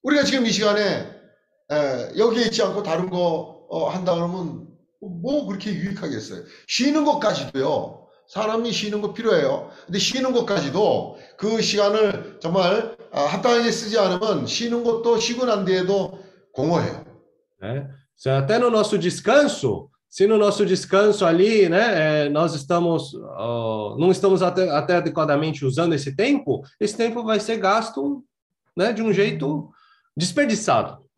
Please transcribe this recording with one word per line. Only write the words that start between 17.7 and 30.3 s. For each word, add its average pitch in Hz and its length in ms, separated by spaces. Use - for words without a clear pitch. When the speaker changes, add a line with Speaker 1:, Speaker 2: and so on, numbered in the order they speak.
Speaker 2:
Se - 140
até 135 300
no 247 100
nosso 214 280
descanso, 175 920
se 196 180
no 220 100
nosso 202 280
descanso 196 600
ali, 190 420
né, 160 580
é, 143 40
nós 156 240
estamos, 165 640
ó, 110 840
não 180 120
estamos 190 320
até, 185 260
até 151 280
adequadamente 151 680
usando 165 280
esse 139 220
tempo, 208 480
esse 208 160
tempo 226 280
vai 220 160
ser 226 180
gasto, 226 680
né, 214 160
de 220 80
um 220 100
jeito 156 600
desperdiçado. 180 840